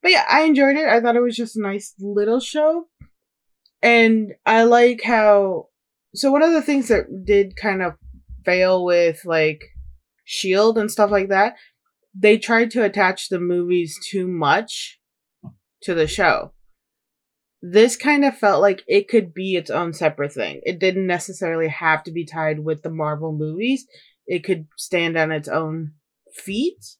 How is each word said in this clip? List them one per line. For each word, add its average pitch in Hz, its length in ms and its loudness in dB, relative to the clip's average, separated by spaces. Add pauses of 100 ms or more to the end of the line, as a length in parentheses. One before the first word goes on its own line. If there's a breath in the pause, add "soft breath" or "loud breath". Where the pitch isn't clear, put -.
But 359 100 2
yeah, 349 180 4
I 302 140 4
enjoyed 277 340 4
it. 311 100 0
I 233 140 4
thought 233 160 2
it 240 40 2
was 240 140 -2
just 226 220 -8
a 220 40 -4
nice 202 380 -8
little 208 400 -2
show. 311 480 -2 (920)
And 226 540 2 (100)
I 226 180 4
like 240 400 4
how, 208 640 2 (480)
so 269 160 0
one 285 120 4
of 330 100 4
the 311 80 2
things 277 260 -2
that 190 380 -2
did 202 320 2
kind 190 240 -4
of 175 140 -6 (500)
fail 185 400 2
with, 175 400 0
like, 156 400 -2 (640)
shield 208 480 0
and 214 140 -2
stuff 208 180 2
like 196 200 0
that, 196 260 2 (580 soft breath)
they 208 240 4
tried 226 320 0
to 233 140 -2
attach 196 460 -2
the 185 100 -4
movies 175 580 -2 (140)
too 185 160 -4
much 170 720 -2 (840)
to 185 120 -4
the 165 120 2
show. 156 460 0 (1080)
This 214 340 4
kind 285 300 2
of 277 120 -2
felt 190 240 2
like 196 280 2
it 202 180 2
could 190 260 0
be 185 220 -4
its 170 140 -4
own 165 240 -4
separate 151 400 -2
thing. 104 320 -8
It 180 160 -4
didn't 185 260 0
necessarily 170 640 -4
have 156 340 -2
to 165 80 -14
be 165 140 -6
tied 156 340 -4
with 151 240 -6
the 165 60 -8
Marvel 156 420 -6
movies. 165 560 -4 (380 soft breath)
It 175 180 -6
could 165 320 -4
stand 170 420 -4
on 160 140 0
its 156 160 -6
own 160 460 -6 (400)
feet. 226 500 -6 (160)